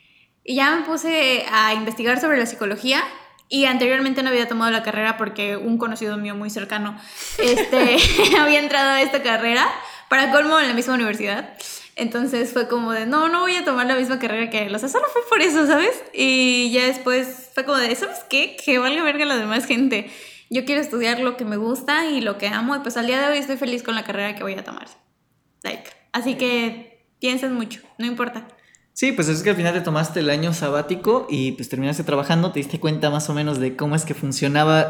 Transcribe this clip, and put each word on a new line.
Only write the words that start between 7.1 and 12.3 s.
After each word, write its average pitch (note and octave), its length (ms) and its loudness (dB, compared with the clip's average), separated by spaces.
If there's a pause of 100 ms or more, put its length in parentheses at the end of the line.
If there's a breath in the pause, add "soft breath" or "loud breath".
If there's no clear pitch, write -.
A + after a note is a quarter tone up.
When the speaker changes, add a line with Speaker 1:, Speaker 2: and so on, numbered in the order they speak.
Speaker 1:
este, B3+ 600 4
<laughs> F4 400 6
Speaker 2:
<laughs> - 20 8
Speaker 1:
había D4 200 6
entrado C#4+ 320 2
a C4+ 100 4
esta C#4 200 0
carrera, A#3 480 2 (400 loud breath)
para C4 220 4
colmo D4+ 280 6
en C#4 80 4
la A#3+ 60 0
misma B3 220 0
universidad. G#3+ 580 -2 (420 loud breath)
Entonces A#3+ 560 -2